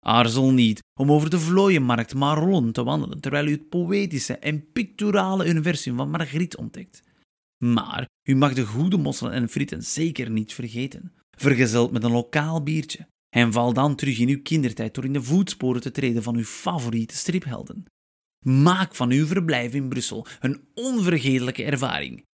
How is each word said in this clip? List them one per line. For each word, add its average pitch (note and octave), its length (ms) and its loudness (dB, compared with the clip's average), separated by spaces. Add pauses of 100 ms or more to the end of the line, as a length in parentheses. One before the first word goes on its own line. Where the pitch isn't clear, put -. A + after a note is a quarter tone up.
Aarzel A#2+ 460 4
niet A#2 280 4 (200)
om C#3+ 120 4
over D3+ 180 4
de F3+ 100 2
vlooie F3+ 400 4
markt A#2+ 340 0
Marollen D3 580 2
te A#2+ 120 -2
wandelen, C#3+ 360 -4
terwijl C#3+ 260 -2
u D3 40 0
het D3+ 180 -4
poëtische F3 680 -2
en D3+ 340 -6
picturale F#3+ 760 0
universum D#3 500 0
van C#3 140 -4
Marguerite D#3+ 460 -4
ontdekt. - 460 -14 (600)
Maar A#2+ 440 0 (200)
u C3+ 80 4
mag C3+ 180 4
de B2 120 0
goede D3+ 300 0
mosselen C#3+ 360 -2
en A#2+ 160 -2
frieten - 340 -4
zeker D3+ 480 -4
niet A2 240 -4
vergeten, B2 580 -10 (240)
vergezeld A#2+ 560 2
met A2+ 100 -2
een A#2 80 2
lokaal D3 520 0
biertje. D3+ 440 -6 (280)
En A#2 180 4
val A#2+ 200 2
dan C3+ 220 2
terug C3+ 240 -2
in A#2+ 100 4
uw C#3 140 0
kindertijd A#2+ 520 -2
door B2+ 100 -6
in C3+ 80 -2
de C#3 100 -2
voetsporen B2+ 580 0
te B2+ 100 -6
treden A#2+ 320 0
van A#2 140 -2
uw A#2 80 0
favoriete A#2 720 -4
striphelden. - 680 -6 (600)
Maak E3 500 4
van B2 160 0
uw C#3+ 160 4
verblijf D3 480 -2
in C#3 140 -4
Brussel B2 380 -6 (140)
een C3+ 340 -4
onvergetelijke D#3+ 880 0
ervaring. A2 600 -4 (100)